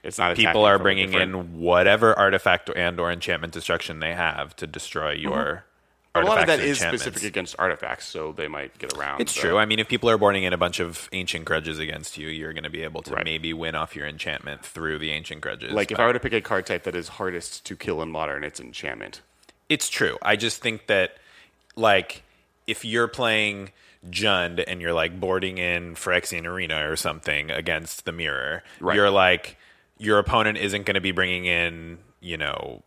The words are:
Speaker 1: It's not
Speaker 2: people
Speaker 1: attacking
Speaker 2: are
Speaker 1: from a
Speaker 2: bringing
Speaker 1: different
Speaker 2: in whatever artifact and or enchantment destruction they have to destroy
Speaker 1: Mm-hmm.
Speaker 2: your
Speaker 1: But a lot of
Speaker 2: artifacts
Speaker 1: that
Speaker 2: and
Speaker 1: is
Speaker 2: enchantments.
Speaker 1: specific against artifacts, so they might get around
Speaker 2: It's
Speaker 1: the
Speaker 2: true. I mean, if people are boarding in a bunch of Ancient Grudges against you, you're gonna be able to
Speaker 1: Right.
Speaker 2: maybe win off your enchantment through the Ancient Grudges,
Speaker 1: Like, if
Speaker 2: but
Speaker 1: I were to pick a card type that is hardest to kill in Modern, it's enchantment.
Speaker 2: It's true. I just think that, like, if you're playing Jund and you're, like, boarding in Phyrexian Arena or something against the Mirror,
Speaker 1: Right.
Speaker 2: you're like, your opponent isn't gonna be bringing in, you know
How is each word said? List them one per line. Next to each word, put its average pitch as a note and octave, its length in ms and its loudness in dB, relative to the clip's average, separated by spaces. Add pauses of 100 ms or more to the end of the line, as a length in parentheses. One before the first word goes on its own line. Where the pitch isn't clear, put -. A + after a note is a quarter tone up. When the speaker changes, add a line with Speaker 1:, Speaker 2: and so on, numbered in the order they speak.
Speaker 1:
It's - 160 -8
not F2 160 4
Speaker 2:
people G#2+ 160 6
Speaker 1:
attacking G#2+ 140 8
Speaker 2:
are G2+ 100 10
Speaker 1:
from G2 60 4
a - 20 -4
Speaker 2:
bringing F#2+ 280 4
Speaker 1:
different F#2 240 2
Speaker 2:
in E2+ 240 -8
whatever G2 580 6
artifact G2 580 4
and F2 240 0
or E2+ 120 0
enchantment E2+ 420 -4
destruction E2 480 -4
they D#2+ 120 -2
have D#2 440 -2
to D#2+ 100 -8
destroy D2+ 480 -6
Speaker 1:
Mm-hmm. D#2 80 -8
Speaker 2:
your C#2+ 420 -4 (480)
Speaker 1:
But E3 100 2
a - 40 2
lot G#3+ 60 4
of A3 80 6
Speaker 2:
artifacts E3 60 4
Speaker 1:
that D#3 120 4
Speaker 2:
and C#3+ 100 0
Speaker 1:
is C#3 80 0
Speaker 2:
enchantments. G2 260 -2
Speaker 1:
specific G#2 240 -6
against F2+ 300 -6
artifacts, - 500 -2
so D#2 260 -8
they D#2 140 -8
might C#2+ 300 -10
get C2+ 180 -8
around C#2+ 260 -6
Speaker 2:
It's - 120 -4
Speaker 1:
the - 80 -4
Speaker 2:
true. F2 160 4
I G#2+ 80 6
mean, G#2+ 140 4
if A2 80 2
people A#2+ 240 2
are A2 80 6
boarding G2 240 4
in F2+ 100 2
a F2 40 0
bunch F2 220 0
of E2+ 320 -6
Ancient F2 340 -4
Grudges D#2 340 -2
against D#2 400 -8
you, D#2 100 -10
you're D#2+ 240 -8
gonna D#2 160 -10
be D#2+ 140 -8
able D#2 180 -8
to - 140 -10
Speaker 1:
Right. - 100 -4
Speaker 2:
maybe D#2+ 260 -4
win D#2+ 240 -6
off D#2+ 200 -6
your D2 100 -8
enchantment D2 580 -10
through D#2 360 -6
the D#2 120 -4
Ancient D#2 300 -8
Grudges, - 320 -8
Speaker 1:
Like, G#2 180 0
if A2 60 -2
Speaker 2:
but A#2 60 6
Speaker 1:
I A#2 40 6
were A#2+ 60 4
to B2 60 0
pick A2+ 140 -2
a A2 80 2
card F#2+ 260 -2
type F2+ 160 -4
that F2 120 -6
is E2+ 140 -6
hardest - 560 -8
to G2 100 -10
kill E2 260 -4
in D#2+ 100 -6
Modern, D2 320 -4
it's D2 160 -12
enchantment. A#1+ 640 -12 (480)
Speaker 2:
It's D3+ 200 0
true. - 320 0
I G#2+ 160 4
just A2 240 -2
think A2+ 260 -4
that, F#2+ 300 2 (580)
like, G#2 480 4 (440)
if A2+ 180 -6
you're A#2 240 0
playing G#2+ 640 0 (380)
Jund F2+ 560 0
and F2+ 160 -6
you're, E2+ 120 0
like, E2+ 260 0
boarding F#2 380 0
in F2 380 -2
Phyrexian F2 500 -2
Arena D#2+ 440 -4
or D#2 60 -2
something D2+ 560 -4
against E2 540 -6
the F2 80 -6
Mirror, D2+ 500 -6 (160)
Speaker 1:
Right. E2+ 160 0
Speaker 2:
you're G2+ 160 6
like, F#2 460 4 (440)
your G#2+ 160 4
opponent G#2+ 400 2
isn't G2+ 280 -2
gonna G2 160 2
be F#2+ 100 0
bringing F2+ 340 0
in, E2+ 540 -2 (220)
you E2+ 160 -8
know C#2 500 -6